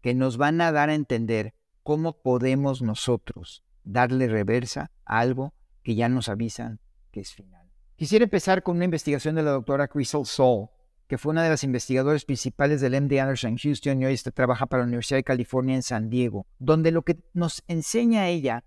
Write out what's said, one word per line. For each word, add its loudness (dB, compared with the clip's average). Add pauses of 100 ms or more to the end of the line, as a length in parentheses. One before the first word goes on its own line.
que 0
nos 0
van 2
a 4
dar 2
a 0
entender -2 (280)
cómo -2
podemos 0
nosotros -4 (200)
darle 2
reversa -2 (160)
a 0
algo -2 (280)
que -2
ya 2
nos -2
avisan -6 (320)
que -12
es -16
final. -20 (260)
Quisiera 4
empezar 2
con 0
una 2
investigación -2
de 0
la 2
doctora 0
Crystal -2
Saul, 2 (380)
que -4
fue -2
una 2
de 2
las 2
investigadoras 0
principales 0
del 2
M 0
D 2
Anderson -2
en -2
Houston -2
y 0
hoy 2
está, -4
trabaja 0
para 0
la -2
Universidad -2
de 0
California 0
en -2
San -4
Diego, -2 (120)
donde 4
lo 2
que -2 (140)
nos -4
enseña 0
ella -2